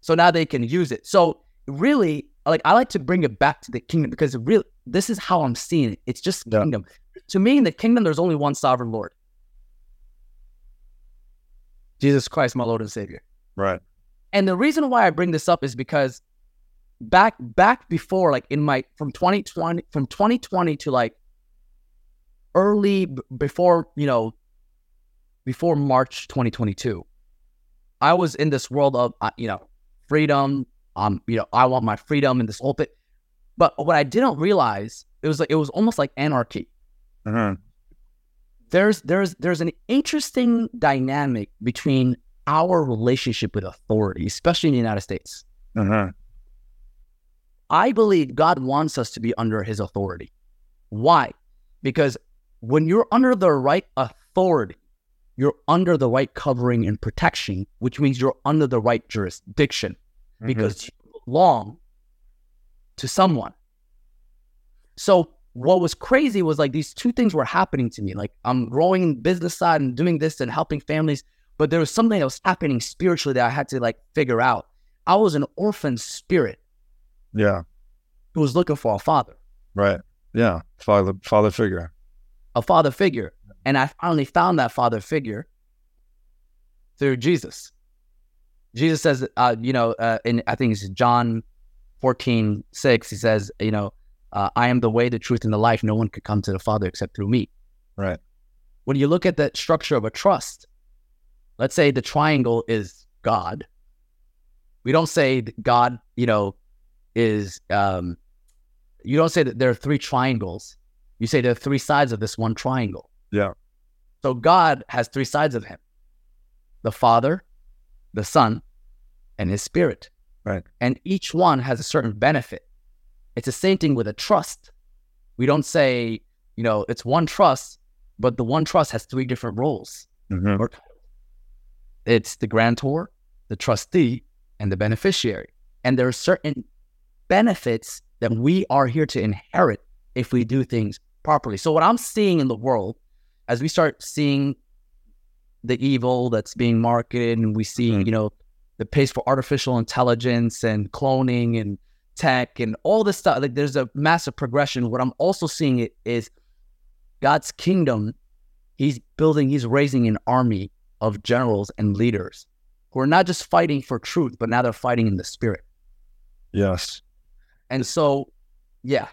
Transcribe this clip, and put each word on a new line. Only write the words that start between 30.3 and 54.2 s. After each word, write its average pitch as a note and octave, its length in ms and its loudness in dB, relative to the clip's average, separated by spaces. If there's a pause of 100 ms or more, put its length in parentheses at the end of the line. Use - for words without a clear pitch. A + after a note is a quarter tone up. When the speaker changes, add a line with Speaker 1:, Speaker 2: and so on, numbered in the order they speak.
Speaker 1:
Um, G2 320 -2
you A2+ 100 -2
know, G#2+ 160 -2
I B2+ 140 6
want B2+ 180 0
my G#2+ 100 0
freedom C#3 440 0
and A2+ 100 -2
this G#2 100 -14
whole C3+ 140 -2
thing. D#3 140 -4 (720)
But E3 200 4
what D#3+ 180 0
I D3 80 4
didn't G3 360 0
realize, B2 640 0 (160)
it D3 60 -4
was D3+ 120 -2
like, D#3+ 100 0
it D#3 60 2
was D3+ 140 0
almost A3 280 0
like C#3+ 200 -2
anarchy. C#3 500 -2 (580)
Speaker 2:
Mm-hmm. G#2+ 360 -2 (1120)
Speaker 1:
There's, G3+ 320 4
there's, F3+ 320 0
there's E3+ 260 -2
an E3 100 -2 (160)
interesting B3 800 0 (100)
dynamic C3+ 720 0 (140)
between B2+ 540 0 (300)
our E3 360 2
relationship A#2+ 720 -2
with G2+ 80 -4
authority, F#2+ 640 -2
especially E3+ 420 -2
in D3 60 2
the B2+ 60 2
United A2 200 -2
States. - 460 -12 (320)
Speaker 2:
Mm-hmm. G#2 320 0 (1600)
Speaker 1:
I F#3+ 240 2
believe F#3 420 2
God D#3 240 2
wants C#3 380 -2
us A#2+ 140 -4
to - 100 -12
be A2+ 140 -2
under A2 280 -2
his G#2 160 -6
authority. F#2+ 540 -8 (560)
Why? C3 420 2 (520)
Because C3+ 340 0 (420)
when D3 260 2
you're G3 280 2
under B3+ 200 4
the F#3 200 4
right C#3+ 320 0 (100)
authority, C3+ 800 0 (600)